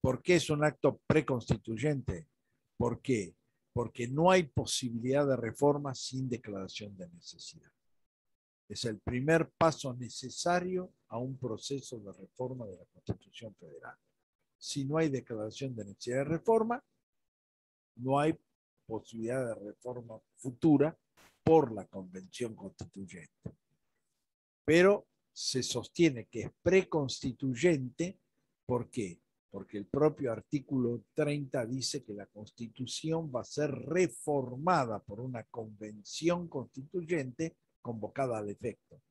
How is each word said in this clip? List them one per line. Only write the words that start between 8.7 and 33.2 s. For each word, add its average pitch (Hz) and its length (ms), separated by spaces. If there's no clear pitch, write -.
el 107 140
primer 151 500
paso 143 440
necesario 180 1000
a 110 80
un 131 200
proceso 117 640
de 98 140
reforma 123 540
de 90 100
la 90 80
Constitución - 680
Federal. - 420
Si - 280
no 147 120
hay 160 120
declaración 120 680
de 104 80
necesidad 120 360
de 139 40
reforma, 220 580
no 131 200
hay 156 160
posibilidad 113 600
de 113 100
reforma 113 640
futura 143 600
por 151 300
la 101 120
Convención 95 680
Constituyente. 92 1000
Pero 180 440
se - 280
sostiene 123 680
que 110 160
es 123 80
preconstituyente, 147 1500
¿por 120 240
qué? 92 300
Porque 98 220
el 101 80
propio 143 480
artículo 120 800
treinta 147 520
dice 131 380
que 104 100
la 101 120
Constitución 131 1080